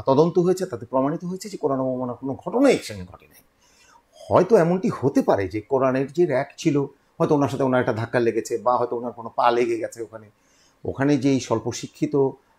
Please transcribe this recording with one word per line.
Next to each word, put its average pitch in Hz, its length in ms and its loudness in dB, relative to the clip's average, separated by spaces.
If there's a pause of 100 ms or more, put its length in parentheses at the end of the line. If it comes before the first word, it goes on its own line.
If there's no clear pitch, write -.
তদন্ত 151 320 4
হয়েছে, 180 280 2
তাতে 113 200 -10
প্রমাণিত 139 380 -2
হয়েছে 185 240 -10
যে 185 80 -12
কোরআন 135 240 -2
অবমাননার 127 360 -4
কোনো 131 180 -8
ঘটনাই 233 400 2
একসঙ্গে 101 300 -8
ঘটে - 220 -20
নাই। - 140 -20 (720)
হয়তো 180 440 4
এমনটি 180 340 2 (100)
হতে 143 220 2
পারে 101 260 0
যে 107 120 -6
কোরআনের 135 520 0
যে 175 140 2
র‍্যাক 139 300 -2
ছিল, 143 240 0 (380)
হয়তো 160 160 2
ওনার 139 140 2
সাথে 131 140 -4
ওনার 127 180 2
একটা 123 120 0
ধাক্কা 113 280 -2
লেগেছে, 113 380 0
বা 123 180 0
হয়তো 120 200 -2
ওনার 120 160 -8
কোনো 117 240 -14
পা 131 140 4
লেগে 117 280 0
গেছে 117 240 -8
ওখানে। 107 280 -16 (540)
ওখানে 139 320 0
যেই 131 240 2
স্বল্প 113 320 -4
শিক্ষিত, 147 440 -6 (420)